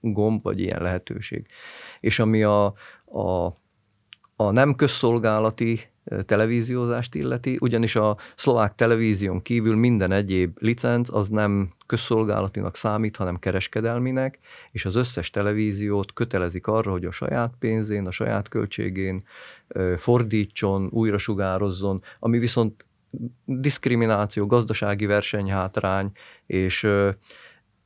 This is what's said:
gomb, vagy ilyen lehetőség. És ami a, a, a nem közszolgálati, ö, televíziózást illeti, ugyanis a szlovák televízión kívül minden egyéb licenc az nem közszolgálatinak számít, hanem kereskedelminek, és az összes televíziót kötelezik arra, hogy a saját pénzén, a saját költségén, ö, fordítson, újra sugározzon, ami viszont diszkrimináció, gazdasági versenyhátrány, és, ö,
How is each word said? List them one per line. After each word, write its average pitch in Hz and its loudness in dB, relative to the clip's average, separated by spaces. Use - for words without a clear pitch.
gomb, 107 0
vagy 98 -2
ilyen 92 -4
lehetőség. - -6
És - 0
ami 110 4
a, 104 4
a, 92 -2
a 107 2
nem 131 4
közszolgálati, 113 2
ö, 98 -6
televíziózást 120 0
illeti, 127 -4
ugyanis 117 2
a 107 2
szlovák 113 2
televízión 107 2
kívül 113 2
minden 110 4
egyéb 95 0
licenc 120 0
az 101 0
nem 101 0
közszolgálatinak 101 -2
számít, 107 -2
hanem 90 -4
kereskedelminek, 120 -2
és - -8
az 98 -2
összes 123 -2
televíziót 104 -2
kötelezik 92 -4
arra, 107 0
hogy 90 -2
a 87 -6
saját 120 -4
pénzén, 107 -2
a 90 -6
saját 107 -2
költségén, 95 -4
ö, 92 0
fordítson, 104 0
újra 101 2
sugározzon, 98 -2
ami 117 2
viszont 117 0
diszkrimináció, 117 0
gazdasági 107 0
versenyhátrány, 98 0
és, 92 0
ö, 101 4